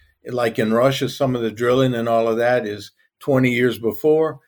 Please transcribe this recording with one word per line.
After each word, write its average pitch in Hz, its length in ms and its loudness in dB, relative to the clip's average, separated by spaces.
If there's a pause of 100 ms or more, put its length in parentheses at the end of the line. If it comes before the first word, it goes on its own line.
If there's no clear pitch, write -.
(260)
like 120 340 -2
in 110 140 0
Russia, 131 360 2
some 127 260 -2
of 120 60 -4
the 110 100 -2
drilling 123 440 0
and 117 140 -2
all 113 180 2
of 113 100 0
that 120 300 0
is 104 240 -10 (280)
twenty 131 320 2
years 120 280 0
before. 151 680 0